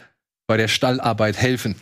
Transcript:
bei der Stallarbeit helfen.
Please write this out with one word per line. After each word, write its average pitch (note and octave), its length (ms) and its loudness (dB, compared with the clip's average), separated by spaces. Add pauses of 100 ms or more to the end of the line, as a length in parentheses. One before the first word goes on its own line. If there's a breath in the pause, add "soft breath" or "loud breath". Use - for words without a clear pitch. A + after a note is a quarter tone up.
(480 soft breath)
bei A2 100 2
der A2 100 2
Stallarbeit A#2 720 0
helfen. B2 440 -2